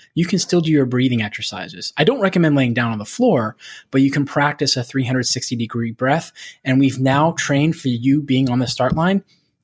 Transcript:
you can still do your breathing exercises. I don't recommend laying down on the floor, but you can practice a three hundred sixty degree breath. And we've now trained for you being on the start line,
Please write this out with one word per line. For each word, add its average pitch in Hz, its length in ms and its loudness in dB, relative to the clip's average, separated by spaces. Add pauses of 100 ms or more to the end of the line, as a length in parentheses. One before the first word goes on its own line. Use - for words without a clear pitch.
(140)
you 175 140 0
can 190 100 0
still 175 240 0
do 160 100 0
your 143 140 4
breathing 123 380 0
exercises. 95 760 -10
I 156 60 2
don't 247 180 2
recommend 175 340 2
laying 123 200 2
down 117 160 -2
on 110 80 -6
the 104 60 -10
floor, 143 520 0 (320)
but 135 120 2
you 135 100 4
can 143 120 0
practice 143 540 -2
a 123 60 -2
three 135 200 -4
hundred 127 220 -2
sixty - 300 -6
degree 117 360 -4
breath. 135 400 -2 (320)
And 131 160 2
we've 135 200 2
now 139 320 2
trained 151 440 0
for - 120 -6
you 131 340 2
being 135 300 0
on 123 80 0
the 123 80 0
start 127 260 0
line, 180 300 0 (400)